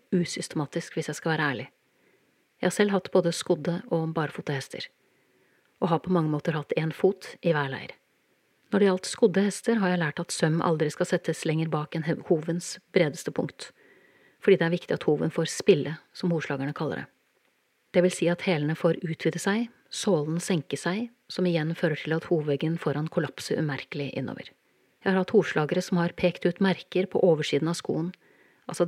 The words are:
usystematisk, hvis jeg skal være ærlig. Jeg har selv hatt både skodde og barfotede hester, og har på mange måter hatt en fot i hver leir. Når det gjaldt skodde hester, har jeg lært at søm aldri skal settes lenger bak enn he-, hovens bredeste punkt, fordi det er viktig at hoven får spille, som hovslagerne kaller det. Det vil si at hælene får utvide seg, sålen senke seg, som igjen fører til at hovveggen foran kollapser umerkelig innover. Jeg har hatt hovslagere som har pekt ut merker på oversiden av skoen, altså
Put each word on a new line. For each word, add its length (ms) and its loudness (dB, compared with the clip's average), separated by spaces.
usystematisk, 840 -4
hvis 100 -4
jeg 140 -6
skal 160 0
være 160 0
ærlig. 160 -8
Jeg 80 2
har 80 0
selv 220 4
hatt 180 -4
både 200 4
skodde 420 0
og 200 0
barfotede 440 -4
hester, 300 -12
og 140 0
har 100 0
på 80 -4
mange 240 2
måter 240 -2
hatt 160 -6
en 160 0
fot 400 0
i 80 4
hver 160 -2
leir. 240 -12
Når 60 2
det 100 6
gjaldt 160 -2
skodde 400 4
hester, 320 0
har 160 2
jeg 80 2
lært 160 -2
at 160 -6
søm 240 2
aldri 320 2
skal 240 -2
settes 320 -4
lenger 240 0
bak 240 -4
enn 140 -4
he-, 180 -2
hovens 480 -2
bredeste 400 0
punkt, 400 -6
fordi 160 6
det 80 2
er 80 0
viktig 240 -2
at 80 -6
hoven 240 2
får 220 -2
spille, 420 2
som 240 -2
hovslagerne 400 -4
kaller 300 -6
det. 60 -20
Det 80 6
vil 80 4
si 160 -2
at 160 0
hælene 320 0
får 220 2
utvide 320 -2
seg, 300 0
sålen 560 0
senke 320 -2
seg, 300 -4
som 160 0
igjen 220 2
fører 160 2
til 220 -2
at 100 -6
hovveggen 540 0
foran 260 -2
kollapser 540 -4
umerkelig 480 -4
innover. 300 -8
Jeg 140 2
har 80 4
hatt 100 -4
hovslagere 540 2
som 160 2
har 180 0
pekt 240 0
ut 160 0
merker 480 0
på 160 0
oversiden 480 4
av 80 -4
skoen, 300 -4
altså 200 -2